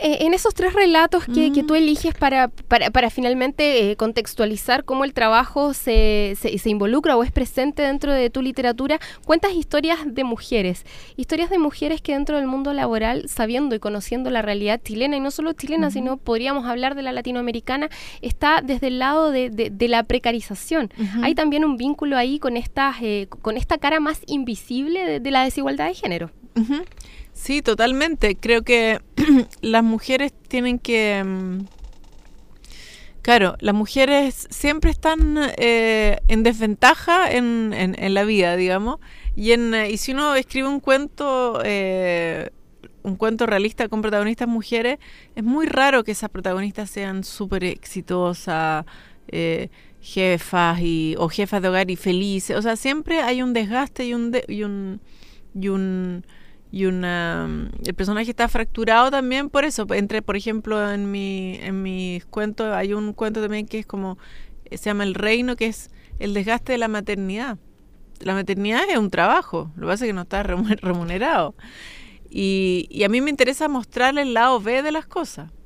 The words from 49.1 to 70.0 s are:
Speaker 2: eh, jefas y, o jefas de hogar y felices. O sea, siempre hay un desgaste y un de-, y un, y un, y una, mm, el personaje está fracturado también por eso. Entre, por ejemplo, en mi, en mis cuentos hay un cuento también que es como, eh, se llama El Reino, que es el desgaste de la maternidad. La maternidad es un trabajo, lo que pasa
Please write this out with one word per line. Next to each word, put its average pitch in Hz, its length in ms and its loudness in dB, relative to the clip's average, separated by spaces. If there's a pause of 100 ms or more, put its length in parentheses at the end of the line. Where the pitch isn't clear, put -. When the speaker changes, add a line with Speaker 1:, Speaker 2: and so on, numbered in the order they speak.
Speaker 2:
eh, 165 400 -2 (320)
jefas 175 800 0
y, 160 380 0
o 165 100 0
jefas 202 340 -2
de 185 60 0
hogar 185 220 0
y 175 60 -2
felices. 190 600 -2
O 208 60 0
sea, 226 140 0
siempre 302 440 -2
hay 254 220 0
un 254 100 -2
desgaste 240 540 -2
y 240 80 -4
un 233 160 -2
de-, 247 180 -2
y 208 140 -6
un, 202 380 -8 (540)
y 190 140 -4
un, 185 560 -2 (480)
y 190 140 -2
una, 175 600 -2
mm, - 400 -6
el 180 60 -4
personaje 208 360 -2
está 233 180 0
fracturado 226 640 4
también 269 400 0
por 285 140 2
eso. 233 300 -2
Entre, 208 280 0
por 196 140 -4
ejemplo, 214 560 -4
en 202 180 -4
mi, 196 520 -6
en 190 200 -6
mis 185 440 -6
cuentos 214 480 -4
hay 196 180 -2
un 208 200 -4
cuento 220 280 -4
también 214 260 -4
que 220 140 -8
es 208 60 -12
como, 190 300 -8 (480)
eh, - 140 -14
se - 80 -8
llama 202 180 -2
El 190 100 -2
Reino, 240 420 0
que 226 100 -2
es - 240 -8 (280)
el 202 160 -4
desgaste 226 380 -2
de 247 60 0
la 226 100 -2
maternidad. 208 720 -6 (600)
La 190 140 -4
maternidad 196 540 0
es 349 100 2
un 202 120 0
trabajo, 175 640 0
lo 165 100 -12
que 170 60 0
pasa 226 140 -2